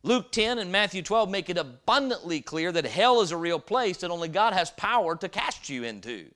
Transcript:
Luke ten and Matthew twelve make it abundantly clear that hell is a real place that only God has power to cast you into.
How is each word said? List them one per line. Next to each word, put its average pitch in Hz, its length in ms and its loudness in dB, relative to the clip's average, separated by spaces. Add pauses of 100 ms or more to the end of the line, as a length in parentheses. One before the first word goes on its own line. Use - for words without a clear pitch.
Luke 220 300 0
ten 226 260 0
and 185 140 -6
Matthew 196 300 2
twelve 208 280 2
make 196 180 -4
it 175 80 -2
abundantly 175 840 0
clear 160 320 -4
that 165 120 0
hell 214 360 4
is 175 100 2
a 170 60 -4
real 170 240 -2
place 220 380 0
that 175 120 -6
only 170 180 -4
God 202 240 2
has 180 200 0
power 202 420 0
to 180 140 -8
cast - 400 -6
you 127 160 -6
into. 107 520 -10